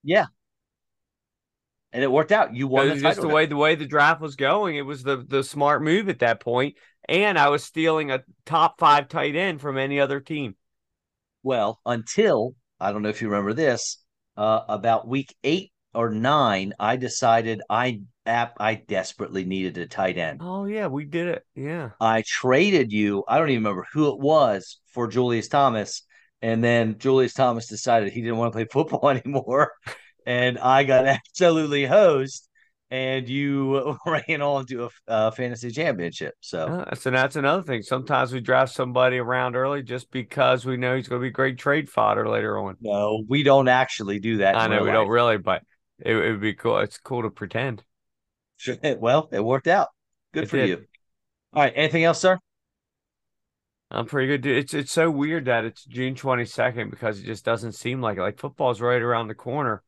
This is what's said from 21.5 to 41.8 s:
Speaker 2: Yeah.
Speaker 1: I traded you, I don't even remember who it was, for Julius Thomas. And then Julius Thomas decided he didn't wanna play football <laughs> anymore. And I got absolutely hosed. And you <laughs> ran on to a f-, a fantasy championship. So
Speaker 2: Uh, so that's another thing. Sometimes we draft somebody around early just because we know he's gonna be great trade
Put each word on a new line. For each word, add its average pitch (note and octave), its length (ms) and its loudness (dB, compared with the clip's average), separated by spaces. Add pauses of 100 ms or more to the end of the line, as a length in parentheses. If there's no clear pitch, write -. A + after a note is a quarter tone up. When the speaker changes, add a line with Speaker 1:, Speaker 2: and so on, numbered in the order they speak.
Speaker 2:
Yeah. C#3+ 340 -10 (100)
Speaker 1:
I A2+ 260 2
traded C3+ 680 2
you, G2+ 340 0
I B2 100 2
don't D#3+ 120 2
even A#2 140 0
remember F#2+ 280 -4
who D3 220 0
it G2+ 60 -10
was, C#3 600 2 (140)
for A#2+ 140 -2
Julius A#2+ 420 0
Thomas. A#2+ 540 0 (380)
And A#2 220 0
then A#2 360 2
Julius C3 340 2
Thomas A#2+ 340 0
decided G#2+ 460 0
he A#2 80 -6
didn't A2+ 160 -2
wanna A#2 140 0
play A2 200 -4
football C#3+ 380 0
<laughs> - 0 -
anymore. C3 640 0 (520)
And B2 340 0
I C3+ 240 4
got C3 240 4
absolutely D3 800 2
hosed. C#3+ 640 4 (440)
And C3 380 -4
you C#3 720 -2
<laughs> - 40 -12
ran D#3 360 -2
on C#3 260 0
to A#2+ 160 -8
a - 40 -6
f-, - 200 -18
a A2 240 2
fantasy A#2+ 400 -8
championship. A2 680 -4
So D#2+ 260 -6
Speaker 2:
Uh, F3 280 -6
so C3 140 -4
that's C3 280 0
another D3+ 260 0
thing. B2+ 200 -4
Sometimes C3 500 -2
we B2+ 80 -6
draft C3 320 2
somebody B2+ 440 0
around B2 380 -2
early C#3 260 -2
just B2 300 -10
because B2+ 540 0
we C3 120 -4
know B2+ 180 0
he's C3 120 -6
gonna B2 140 -4
be C3 80 -4
great C3 280 -2
trade C#3+ 320 -2